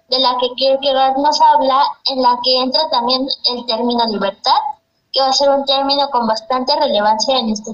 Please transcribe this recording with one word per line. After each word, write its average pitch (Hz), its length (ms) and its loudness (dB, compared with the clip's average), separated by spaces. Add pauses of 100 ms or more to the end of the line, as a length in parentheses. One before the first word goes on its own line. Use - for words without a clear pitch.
de 254 100 0
la 254 200 0
que 247 140 -2
Kierkegaard 269 640 0
nos 294 240 2
habla, 277 400 4 (240)
en 262 160 -4
la 240 220 2
que 254 180 2
entra 262 300 -2
también 254 360 -2 (180)
el 247 200 -6
término 240 400 -2
libertad, 202 540 -2 (520)
que 262 100 -2
va 269 80 2
a 269 40 0
ser 277 160 2
un 277 160 2
término 277 460 0
con 240 160 -2
bastante 254 480 -2
relevancia 233 640 0
en 226 100 -2
este 214 240 -6